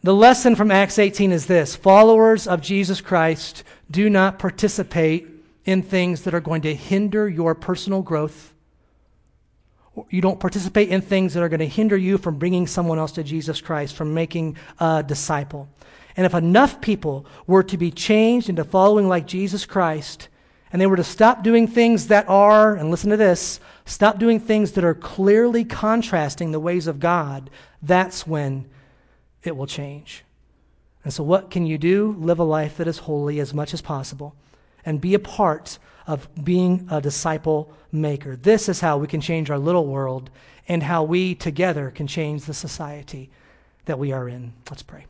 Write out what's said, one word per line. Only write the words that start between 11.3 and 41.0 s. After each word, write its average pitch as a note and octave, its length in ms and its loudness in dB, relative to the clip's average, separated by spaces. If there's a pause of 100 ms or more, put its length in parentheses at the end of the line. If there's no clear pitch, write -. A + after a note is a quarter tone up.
that E3+ 80 -2
are E3+ 80 -2
gonna D#3+ 160 -2
hinder G#3 300 0
you F#3+ 200 0
from E3+ 220 -4
bringing F3+ 280 0
someone E3 320 -2
else D#3 140 -4
to E3 100 -8
Jesus D3+ 380 -6
Christ, D3 340 -6
from D#3 200 -6
making D#3+ 420 -4 (240)
a D#3+ 220 0
disciple. C#3+ 680 -6 (480)
And F#3 80 2
if F3+ 100 2
enough F3+ 460 4
people D3+ 460 -4 (200)
were F#3+ 180 6
to F#3+ 120 -6
be E3+ 140 -2
changed A3+ 580 2
into D#3+ 160 -2
following G3 420 4
like F3 200 0
Jesus F#3+ 400 -6
Christ, D#3+ 640 -4 (440)
and F3 80 -2
they F#3+ 60 4
were F#3+ 100 4
to F3+ 80 0
stop A3 380 4
doing A#3 240 4
things A#3 400 2
that G#3 200 4
are, G#3 480 6
and D#3 160 -4
listen F3 200 -2
to G#3+ 80 2
this, F#3 420 2 (240)
stop G#3 340 0
doing A3+ 220 2
things G#3+ 320 0
that F#3+ 120 0
are E3 100 2
clearly A3 680 2
contrasting G3 880 -2
the D#3 80 -4
ways F3 260 -2
of D3+ 120 -6
God, C#3+ 520 -2 (320)
that's F3+ 440 0
when C#3 400 -6 (760)
it E3 120 -8
will C3+ 120 -10
change. C#3+ 580 -14 (800)
And C#3+ 80 -8
so D#3+ 100 -8
what F#3+ 280 0
can F3 160 -2
you D#3 100 -4
do? G3 420 0
Live E3 200 -2
a E3+ 60 0
life D#3 340 -2
that E3 100 -4
is D#3 80 -6
holy D3 440 -6
as C3+ 120 -6
much D3 220 -6
as - 80 -10
possible, C#3+ 520 -12 (520)
and D3+ 160 -4
be F#3 100 0
a G#3 60 4
part F#3 600 -2 (280)
of C#3+ 220 -8 (140)
being F3+ 480 0
a D#3 100 -2
disciple D#3 720 -4 (200)
maker. D3 420 -4
This G3+ 340 2
is F#3 120 -4
how D#3 180 0
we D3 80 -4
can D#3 140 -6
change D#3+ 300 -4
our C#3+ 80 -2
little D#3+ 280 0
world C3+ 440 -6 (360)
and E3+ 160 -2
how D#3+ 220 -2